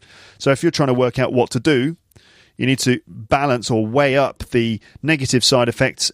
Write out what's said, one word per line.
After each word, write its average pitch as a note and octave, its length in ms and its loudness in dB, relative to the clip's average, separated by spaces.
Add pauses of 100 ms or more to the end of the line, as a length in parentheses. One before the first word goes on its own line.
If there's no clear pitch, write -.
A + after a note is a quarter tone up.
(400)
So C#3 120 0
if C3+ 100 0
you're E3 100 2
trying D3 160 0
to B2+ 60 2
work B2 240 0
out B2+ 140 0
what B2 200 0
to C3 80 -2
do, D3 360 0 (640)
you - 80 -4
need C3 140 0
to B2 280 0
balance B2 640 -2
or A2 160 0
weigh C3+ 300 2
up C3 220 0 (120)
the A#2 300 -2 (200)
negative C3+ 400 0
side B2 280 2
effects - 440 -2